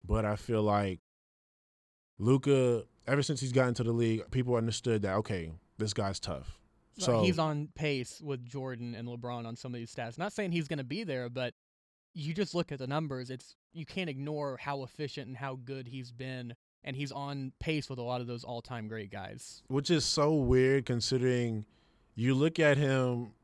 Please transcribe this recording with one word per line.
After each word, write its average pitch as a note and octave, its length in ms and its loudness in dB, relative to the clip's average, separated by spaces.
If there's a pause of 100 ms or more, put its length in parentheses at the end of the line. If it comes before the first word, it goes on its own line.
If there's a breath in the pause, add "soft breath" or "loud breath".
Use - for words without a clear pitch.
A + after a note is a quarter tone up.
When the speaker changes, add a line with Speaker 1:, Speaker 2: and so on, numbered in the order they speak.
Speaker 1:
But G#2+ 200 2
I G#2 120 0
feel A2 260 0
like G2+ 380 2 (1160)
Luka, B2+ 680 4 (220)
ever C#3 160 2
since C3+ 180 -2
he's C3 120 -4
gotten B2 220 4
to A#2+ 100 -2
the A#2 80 0
league, A2+ 380 2
people B2 260 0
understood A2+ 460 0
that, G#2 140 0
okay, F2+ 360 -2 (260)
this G#2+ 140 -2
guy's G2 280 -2
tough. - 380 -8 (400)
Speaker 2:
Well, F#3 80 -2
Speaker 1:
So A2+ 160 4
Speaker 2:
he's G#2 160 4
on D3+ 360 0
pace C#3 460 -2
with C#3 240 -6
Jordan A#2+ 500 -8
and A#2 140 -8
LeBron A#2+ 380 -6
on A#2 100 -8
some B2 180 -10
of A#2+ 60 -8
these A#2 120 -10
stats. A#2 260 -8
Not G3 140 -4
saying F#3+ 200 -2
he's E3 160 0
gonna C#3+ 160 -4
be D#3 180 -6
there, B2+ 260 -4
but B2 260 -4 (600)
you D#3+ 200 -4
just F#3+ 200 -2
look F3 160 0
at C#3 80 -8
the C3 80 -6
numbers. C#3 440 -2
It's, - 260 -12 (160)
you E3 140 -10
can't F#3 240 -4
ignore C#3 460 -4
how C#3 260 -6
efficient C3+ 440 -8
and C3 100 -12
how C3+ 280 -8
good C3 240 -10
he's B2 240 -12
been, B2 420 -10 (300)
and C#3 100 -6
he's C#3 160 -4
on C#3 480 -6
pace D#3 320 -2
with B2+ 80 -6
a A#2+ 40 -6
lot B2 180 -2
of A#2+ 80 -6
those A#2+ 160 -8
all-time A#2 420 -6
great G#2+ 240 -8
guys. G2+ 560 -12
Speaker 1:
Which C#3 240 0
is D#3 140 6
so D3+ 280 4
weird C3 540 6
considering A#2+ 800 2 (500 soft breath)
you B2 200 4
look D#3+ 260 4
at D3 160 8
him B2+ 560 2 (120)